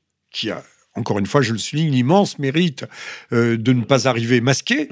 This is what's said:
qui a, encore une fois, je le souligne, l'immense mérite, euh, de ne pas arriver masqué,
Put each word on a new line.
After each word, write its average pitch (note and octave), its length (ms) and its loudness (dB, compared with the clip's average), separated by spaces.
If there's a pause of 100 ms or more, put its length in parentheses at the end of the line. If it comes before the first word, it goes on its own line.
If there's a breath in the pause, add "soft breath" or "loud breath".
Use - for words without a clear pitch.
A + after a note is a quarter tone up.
(300)
qui G#2+ 200 -8
a, D2 120 -10 (320)
encore G#2+ 260 -4
une G2 60 0
fois, C#3+ 160 2
je A2+ 100 -2
le A2 60 -4
souligne, D3+ 340 -2
l'immense D3+ 480 2
mérite, C#3+ 440 -2 (480 loud breath)
euh, A#2 240 2
de A#2 160 2
ne A#2+ 120 2
pas C3 240 2
arriver A#2 320 2
masqué, A3+ 520 0